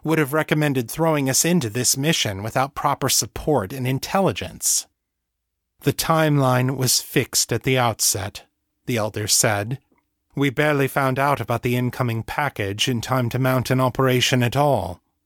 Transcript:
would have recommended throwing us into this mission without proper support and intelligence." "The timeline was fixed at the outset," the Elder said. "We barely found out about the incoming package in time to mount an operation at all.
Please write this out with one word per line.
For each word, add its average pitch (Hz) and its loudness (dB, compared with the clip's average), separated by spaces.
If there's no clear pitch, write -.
would 160 0
have 143 0
recommended 147 0
throwing 151 0
us - 2
into 165 2
this 117 0
mission 135 0
without 131 -2
proper 139 -2
support 123 0
and 131 -6
intelligence." - -2
"The 139 0
timeline 139 2
was 127 0
fixed - -2
at 117 -2
the 131 2
outset," 104 -2
the 123 -2
Elder 104 -4
said. 110 0
"We 139 2
barely 143 2
found 135 0
out 139 0
about 117 -2
the 123 0
incoming 120 -2
package 107 -4
in 120 0
time 127 0
to 123 -2
mount 127 2
an 131 2
operation 127 2
at 120 2
all. 120 0